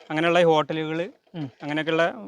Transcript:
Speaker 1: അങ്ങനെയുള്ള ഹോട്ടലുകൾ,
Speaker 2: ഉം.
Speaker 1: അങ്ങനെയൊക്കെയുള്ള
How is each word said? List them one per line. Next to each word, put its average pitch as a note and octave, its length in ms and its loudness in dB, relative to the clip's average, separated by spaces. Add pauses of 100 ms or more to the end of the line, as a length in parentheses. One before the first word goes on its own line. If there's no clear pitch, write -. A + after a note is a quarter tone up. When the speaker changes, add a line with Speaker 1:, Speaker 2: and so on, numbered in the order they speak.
Speaker 1:
അങ്ങനെയുള്ള E3+ 340 4
ഹോട്ടലുകൾ, D#3+ 680 0 (240)
Speaker 2:
ഉം. C#3+ 160 -8 (120)
Speaker 1:
അങ്ങനെയൊക്കെയുള്ള D#3+ 500 0 (140)